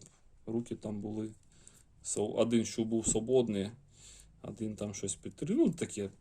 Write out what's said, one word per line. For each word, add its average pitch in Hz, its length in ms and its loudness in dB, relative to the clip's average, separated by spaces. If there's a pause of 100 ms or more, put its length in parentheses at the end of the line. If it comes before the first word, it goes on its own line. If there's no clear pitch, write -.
(460)
руки 117 300 -4
там 107 260 -6
були, 107 280 -6 (720)
со-, 107 240 0
один, 113 380 4
щоб 113 220 0
був 113 200 0
свободний, 113 640 2 (720)
один 107 340 -6
там 104 180 -4
щось 98 220 -6
підтримує. 220 520 0
Ну, 175 60 2
таке 101 360 -4 (120)